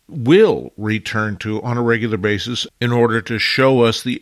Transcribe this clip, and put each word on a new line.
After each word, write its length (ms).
will 640
return 640
to 240
on 160
a 40
regular 360
basis 500
in 100
order 300
to 180
show 420
us 200
the 200